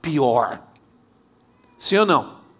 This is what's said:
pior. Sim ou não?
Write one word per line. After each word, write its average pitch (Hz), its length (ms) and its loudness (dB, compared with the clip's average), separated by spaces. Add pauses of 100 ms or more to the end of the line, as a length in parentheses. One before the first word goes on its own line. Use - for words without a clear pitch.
pior. 123 580 0 (1160)
Sim 196 200 -2
ou 214 80 4
não? 143 320 0 (220)